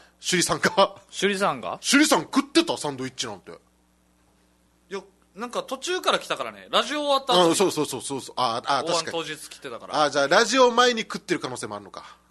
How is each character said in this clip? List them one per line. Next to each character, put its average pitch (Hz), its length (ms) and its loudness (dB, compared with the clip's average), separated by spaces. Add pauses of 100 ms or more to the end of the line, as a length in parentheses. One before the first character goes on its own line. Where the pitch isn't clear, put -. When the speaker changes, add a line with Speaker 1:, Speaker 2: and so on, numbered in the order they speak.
(200)
Speaker 1:
首 175 240 0
里 - 0 -
さ - 120 0
ん 143 40 -6
か？ - 480 2
Speaker 2:
首 202 260 -2
里 190 60 -4
さ 185 140 0
ん 123 80 -8
が？ 92 180 -8
Speaker 1:
首 294 260 4
里 - 20 -2
さ 170 100 4
ん 160 60 0
食 - 180 -2
っ - 20 -2
て 330 200 2
た？ 135 140 -2
サ 147 140 -6
ン 135 60 -10
ド 127 80 -8
イ 127 40 -8
ッ 127 40 -18
チ - 120 -8
な 107 100 -10
ん 90 40 -20
て。 85 140 -20 (1800)
Speaker 2:
な 233 100 -10
ん 233 40 -12
か 202 100 -4
途 - 160 -8
中 349 240 -4
か - 100 0
ら 190 80 2
来 - 80 -12
た 160 80 -4
か 135 80 -8
ら 113 80 -8
ね。 98 200 -20
ラ 190 100 4
ジ 247 140 -4
オ 294 80 -4
終 285 60 -2
わ 277 80 4
っ 269 80 -2
た - 80 2
後 180 100 6
に。 165 60 6
Speaker 1:
う - 40 4
ん、 - 20 2
そ 196 120 4
う 147 40 0
そ 151 120 -2
う - 20 0
そ 135 140 -8
う - 20 -12
そ 139 160 -8
う 120 40 -8
そ - 100 -16
う。 - 60 -14
あ、 120 280 -2
あ、 135 200 0
Speaker 2:
お 170 60 -4
椀 160 200 -2
当 165 120 -6
日 151 140 -8
来 - 220 -18
て 139 100 -14
た 113 100 -12
か - 60 -18
ら。 92 80 -10
Speaker 1:
確 - 0 -
か 135 40 0
に。 151 60 4
あ、 147 60 4
じ 139 100 0
ゃ - 40 4
あ 139 40 0
ラ 196 180 6
ジ 220 120 0
オ 247 140 6
前 247 240 4
に 220 60 -4
食 - 180 -8
っ - 20 -14
て - 140 -2
る 131 40 -4
可 147 80 -8
能 127 100 -8
性 120 100 -8
も 104 80 -8
あ 101 40 -8
る 101 60 -18
の 90 60 -18
か。 - 260 -18 (140)